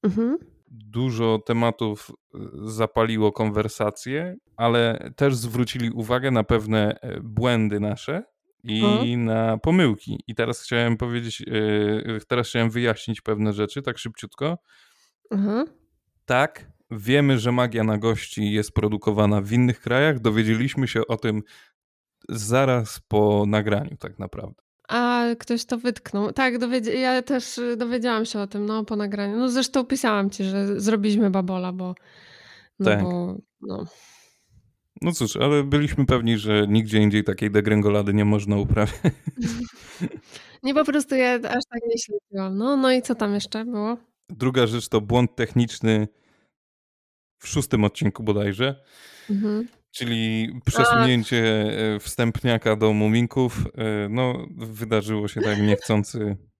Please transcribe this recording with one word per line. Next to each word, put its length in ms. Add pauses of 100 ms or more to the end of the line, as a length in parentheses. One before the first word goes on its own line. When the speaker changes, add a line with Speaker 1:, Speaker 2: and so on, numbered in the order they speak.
Speaker 1:
Mhm. 340 (340)
Speaker 2:
Dużo 760
tematów, 640 (240)
yy, 60 (300)
zapaliło 640
konwersację, 1040 (200)
ale 600
też 200
zwrócili 540
uwagę 400
na 140
pewne, 560
e, 200
błędy 600
nasze 420 (420)
i 200
Speaker 1:
Mhm. 400
Speaker 2:
na 340
pomyłki. 680
I 80
teraz 280
chciałem 340
powiedzieć, 440
yy, 880
teraz 200
chciałem 220
wyjaśnić 500
pewne 320
rzeczy, 300
tak 160
szybciutko. 600 (720)
Speaker 1:
Mhm. 360 (580)
Speaker 2:
Tak, 460 (200)
wiemy, 480
że 140
magia 320
na 140
gości 540
jest 200
produkowana 680
w 120
innych 280
krajach. 400
Dowiedzieliśmy 680
się 180
o 100
tym 260 (840)
zaraz 800
po 400
nagraniu 480
tak 220
naprawdę. 440 (260)
Speaker 1:
A 360 (140)
ktoś 260
to 140
wytknął. 540
Tak, 260
dowiedz-, 400
ja 240
też, 360
y, 180
dowiedziałam 480
się 160
o 60
tym, 200
no, 180
po 120
nagraniu. 400
No, 120
zresztą 360
pisałam 460
ci, 140
że 360
zrobiliśmy 500
babola, 420
bo, 220 (840)
no 80
Speaker 2:
Tak. 160
Speaker 1:
bo, 340 (240)
no. 240 (1160)
Speaker 2:
No 100
cóż, 240
ale 280
byliśmy 420
pewni, 320
że 300
nigdzie 300
indziej 260
takiej 260
degrengolady 640
nie 100
można 320
uprawiać. 460
<laughs> 1600
Speaker 1:
Nie, 120
po 100
prostu 300
ja 200
aż 80 (280)
tak 180
nie 100
śledziłam. 580
No, 200
no 160
i 100
co 120
tam 200
jeszcze 300
było? 320 (320)
Speaker 2:
Druga 380
rzecz 220
to 120
błąd 360
techniczny 720 (1300)
w 100
szóstym 360
odcinku 380
bodajże. 600 (480)
Speaker 1:
Mhm. 380 (220)
Speaker 2:
Czyli 640
Speaker 1:
A. 140
Speaker 2:
przesunięcie, 960 (280)
e, 60
wstępniaka 760
do 160
Muminków. 720 (140)
E, 320
no, 360 (100)
wydarzyło 720
się 120
tak 220
niechcący. 760 (240)